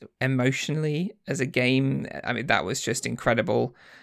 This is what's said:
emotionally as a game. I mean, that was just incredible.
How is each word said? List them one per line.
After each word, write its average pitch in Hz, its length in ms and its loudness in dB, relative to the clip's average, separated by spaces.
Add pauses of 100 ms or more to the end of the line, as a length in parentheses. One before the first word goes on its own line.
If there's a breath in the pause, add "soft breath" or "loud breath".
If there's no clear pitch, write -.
(220)
emotionally 143 920 0 (160)
as 139 140 -2
a 135 60 0
game. 131 600 2 (160)
I 123 100 -2
mean, 120 140 -4
that 101 160 2
was 101 180 -4
just - 260 -2
incredible. 117 680 0 (280 soft breath)